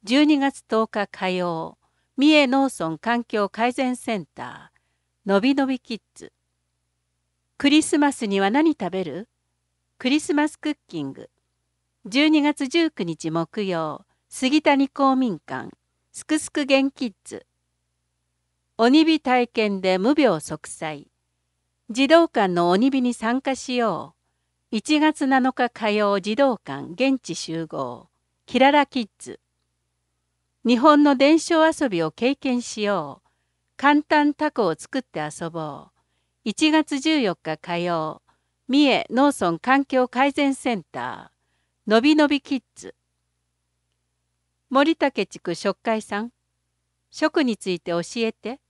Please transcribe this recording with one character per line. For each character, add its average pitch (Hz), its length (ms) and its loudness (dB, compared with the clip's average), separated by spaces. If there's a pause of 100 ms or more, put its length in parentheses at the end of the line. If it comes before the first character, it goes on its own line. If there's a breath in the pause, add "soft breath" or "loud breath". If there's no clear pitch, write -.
十 262 220 2
二 302 120 4
月 277 300 -2
十 220 200 0
日 202 200 -6
火 - 220 -6
曜、 170 480 -4 (380)
三 294 180 4
重 294 140 6
農 269 220 2
村 160 300 -6
環 240 240 -2
境 208 260 -4
改 240 240 -2
善 254 220 -4
セ 233 220 -8
ン 160 100 -10
タ 123 440 -18 (540)
ー、 196 40 -6
の 196 120 4
び 269 140 2
の 269 120 2
び 262 120 -2
キ - 160 -10
ッ - 60 -14 (120)
ズ。 - 180 -20 (1300)
ク 285 120 2
リ 302 140 4
ス - 140 -2
マ 285 160 2
ス - 120 -8
に 196 140 0
は 196 120 2
何 302 200 2
食 185 180 -6
べ 190 140 -4
る？ 165 240 -10 (720)
ク 254 120 -2
リ 294 120 2
ス 359 120 -4
マ 294 140 2
ス - 100 -8
ク - 120 -8
ッ 294 80 -6 (100)
キ 156 160 -8
ン 135 80 -8
グ。 - 180 -20 (760)
十 269 240 2
二 302 120 4
月 285 260 -2
十 320 240 0
九 - 120 -8
日 165 280 -6
木 170 340 -4
曜、 160 400 -6 (240)
杉 277 320 0
谷 277 260 4
公 269 300 0
民 233 220 -2
館、 - 360 -12 (380)
す - 120 -18
く 311 140 -2
す - 100 -10
く 294 160 -4
元 269 260 2
キ - 160 -8
ッ 190 60 -8 (120)
ズ。 - 200 -16 (1300)
鬼 262 260 6
火 311 160 2
体 247 300 0
験 202 320 -2
で 185 160 0
無 233 200 2
病 214 220 2
息 - 300 -12
災。 156 420 -12 (760)
児 254 180 -2
童 330 220 6
館 196 240 0
の 175 160 2
鬼 208 200 2
火 262 120 -2
に 247 120 -2
参 240 280 -4
加 269 140 -6
し 247 200 -10
よ 170 400 -4 (560)
う。 226 60 -6
一 302 240 0
月 302 260 0
七 262 240 2
日 247 180 -2
火 214 200 -4
曜、 202 320 0
児 208 160 -4
童 269 200 2
館、 139 340 -12
現 254 300 0
地 165 140 -10
集 165 300 -8
合。 127 420 -10 (380)
キ 247 140 -2
ラ 269 120 6
ラ 294 140 4
キ - 160 -6
ッ 202 80 -8 (100)
ズ。 - 220 -18 (1200)
日 233 140 2
本 294 260 6
の 285 120 6
伝 285 240 4
承 320 260 2
遊 311 240 0
び 170 140 -2
を 156 80 -2
経 262 240 -2
験 247 260 -4
し 214 220 -8
よ 175 420 -4
う。 - 40 -20 (460)
簡 294 280 4
単 294 300 2
凧 294 320 -2
を 160 120 0
作 - 220 -8
っ - 20 -6
て - 180 -12
遊 151 300 -8
ぼ 156 400 -12
う。 - 20 -20 (520)
一 302 280 0
月 302 280 0
十 311 200 0
四 214 160 0
日 156 220 -8
火 175 220 -8
曜、 170 420 -4 (460)
三 285 200 4
重 220 220 0
農 269 280 2
村 170 220 -2
環 269 240 2
境 254 240 0
改 269 240 0
善 277 240 0
セ 240 200 -4
ン 170 80 -8
タ - 480 -12 (560)
ー、 202 40 2
の 226 100 6
び 302 140 4
の 302 120 4
び 277 120 0
キ - 180 -6
ッ - 60 -6 (120)
ズ。 - 200 -20 (1700)
森 285 260 2
竹 254 300 -2
地 - 140 -20
区 170 160 -6
食 196 260 -4
会 220 200 -4
さ 208 200 -8
ん、 233 100 -10 (800)
食 302 340 -2
に 233 140 -2
つ - 120 -10
い 175 100 -4
て 180 120 -8
教 170 100 -2 (160)
え 226 140 -4
て。 240 380 -14